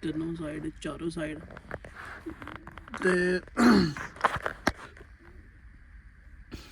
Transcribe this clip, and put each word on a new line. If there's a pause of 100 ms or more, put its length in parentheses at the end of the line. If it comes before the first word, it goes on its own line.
ਤਿੰਨੋਂ
ਸਾਈਡ, (120)
ਚਾਰੋਂ
ਸਾਈਡ, (1600)
ਤੇ (3250)